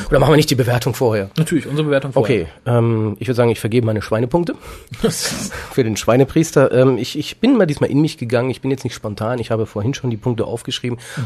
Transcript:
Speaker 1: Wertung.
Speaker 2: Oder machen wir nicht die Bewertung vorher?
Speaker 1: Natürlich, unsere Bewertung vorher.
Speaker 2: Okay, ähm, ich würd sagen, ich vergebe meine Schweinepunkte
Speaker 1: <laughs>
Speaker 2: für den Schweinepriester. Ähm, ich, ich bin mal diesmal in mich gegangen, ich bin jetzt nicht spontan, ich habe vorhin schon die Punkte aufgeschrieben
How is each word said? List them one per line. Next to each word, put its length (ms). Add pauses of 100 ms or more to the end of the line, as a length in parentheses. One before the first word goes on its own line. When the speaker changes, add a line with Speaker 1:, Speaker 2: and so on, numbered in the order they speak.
Speaker 1:
Wertung. 100
Speaker 2:
Oder 80
machen 140
wir 20
nicht 140
die 60
Bewertung 380
vorher? 440
Speaker 1:
Natürlich, 280
unsere 200
Bewertung 260
vorher. 320
Speaker 2:
Okay, 40 (180)
ähm, 520
ich 120
würd 80
sagen, 120
ich 120
vergebe 240
meine 160
Schweinepunkte 540 (200)
Speaker 1:
<laughs> 340
Speaker 2:
für 760
den 100
Schweinepriester. 800
Ähm, 240
ich, 200
ich 220
bin 160
mal 100
diesmal 240
in 120
mich 160
gegangen, 320
ich 100
bin 100
jetzt 140
nicht 100
spontan, 460
ich 100
habe 160
vorhin 280
schon 160
die 80
Punkte 260
aufgeschrieben 560 (260)